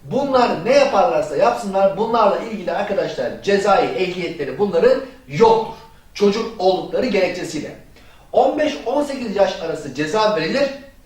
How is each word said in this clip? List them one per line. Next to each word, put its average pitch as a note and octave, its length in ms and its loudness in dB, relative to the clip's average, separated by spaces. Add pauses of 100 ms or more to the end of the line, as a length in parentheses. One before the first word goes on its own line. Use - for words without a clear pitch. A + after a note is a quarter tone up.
Bunlar A#3+ 600 0
ne B3+ 80 2
yaparlarsa - 640 2
yapsınlar G3 600 2
bunlarla A3 420 2
ilgili F3 320 -6
arkadaşlar F3 720 -4
cezai F#3+ 420 4
ehliyetleri E3+ 760 -4
bunların G3+ 420 4 (260)
yoktur. A3 460 2 (400)
Çocuk G3+ 480 0
oldukları F3 440 0
gerekçesiyle. F3 720 -2 (560)
On C#4 280 2
beş C#4+ 260 -2
on C#4 180 -2
sekiz A#3+ 320 -6
yaş F3 260 2
arası D3 340 -8
ceza D#3+ 400 0
verilir. A3 340 0 (360)